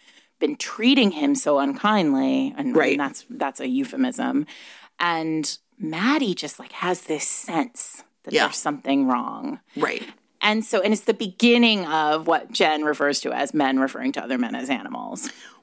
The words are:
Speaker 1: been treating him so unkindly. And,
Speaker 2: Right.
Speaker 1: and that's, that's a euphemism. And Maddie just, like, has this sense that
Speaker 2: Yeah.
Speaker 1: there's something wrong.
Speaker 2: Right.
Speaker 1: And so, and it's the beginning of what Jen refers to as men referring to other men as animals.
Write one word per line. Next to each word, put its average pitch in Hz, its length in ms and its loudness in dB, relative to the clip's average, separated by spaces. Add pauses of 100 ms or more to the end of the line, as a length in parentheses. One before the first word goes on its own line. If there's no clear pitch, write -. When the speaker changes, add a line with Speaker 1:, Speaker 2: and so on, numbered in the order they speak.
(400)
Speaker 1:
been 151 160 0
treating 247 560 4
him 143 220 2
so 143 240 2
unkindly. 139 1000 2
And, 139 180 -2
Speaker 2:
Right. 139 180 4
Speaker 1:
and 139 80 0
that's, 139 280 -4
that's 143 320 -6
a 135 80 -6
euphemism. 131 760 -2 (520)
And 160 580 -2 (220)
Maddie 202 560 0
just, - 240 -8
like, - 140 -20
has 180 300 -2
this - 260 -4
sense - 720 -4 (220)
that - 80 -12
Speaker 2:
Yeah. 143 140 4
Speaker 1:
there's - 100 -2
something 139 500 0
wrong. 117 540 -4 (160)
Speaker 2:
Right. - 260 -2 (420)
Speaker 1:
And 214 200 2
so, 214 160 0
and 208 120 2
it's 208 100 0
the 220 120 2
beginning 226 720 4
of 156 420 0
what - 240 0
Jen 156 320 2
refers 143 380 0
to 131 100 -4
as 127 200 -4
men 135 280 2
referring 131 320 -2
to - 100 -6
other 123 160 -4
men 113 160 -2
as 123 160 -6
animals. 73 580 -6 (340)